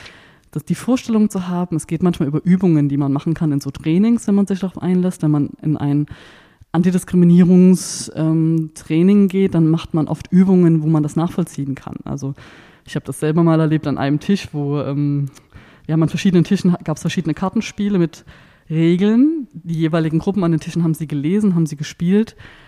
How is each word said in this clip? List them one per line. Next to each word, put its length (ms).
Das, 120
die 120
Vorstellung 560
zu 160
haben, 280
es 120
geht 160
manchmal 260
über 140
Übungen, 460
die 80
man 140
machen 220
kann 180
in 80
so 120
Trainings, 560
wenn 80
man 100
sich 140
darauf 200
einlässt. 440
Wenn 80
man 180
in 140
ein 280
Antidiskriminierungs-, 1400
ähm, 640
Training 540
geht, 260
dann 120
macht 280
man 120
oft 240
Übungen, 520
wo 40
man 140
das 140
nachvollziehen 580
kann. 220
Also 300
ich 80
habe 120
das 140
selber 220
mal 180
erlebt 280
an 100
einem 220
Tisch, 320
wo, 280
ähm, 500
wir 80
haben 100
an 60
verschiedenen 340
Tischen, 400
gab's 180
verschiedene 320
Kartenspiele 640
mit 280
Regeln. 840
Die 220
jeweiligen 440
Gruppen 240
an 80
den 80
Tischen 240
haben 100
sie 140
gelesen, 480
haben 100
sie 120
gespielt 580